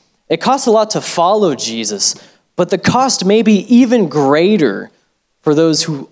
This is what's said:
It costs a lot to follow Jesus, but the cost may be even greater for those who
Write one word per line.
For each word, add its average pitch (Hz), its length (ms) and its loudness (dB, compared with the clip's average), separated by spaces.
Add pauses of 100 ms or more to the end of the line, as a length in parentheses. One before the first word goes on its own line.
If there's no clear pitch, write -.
(280)
It 160 120 -4
costs 269 260 -2
a 240 40 0
lot 220 200 2
to 160 100 -4
follow 180 540 0
Jesus, 110 600 -6 (400)
but 175 160 -2
the 190 80 -2
cost 247 460 -2
may 214 180 2
be 214 320 2
even 233 340 4
greater 143 840 0 (500)
for 151 140 0
those 160 300 0
who 143 280 -10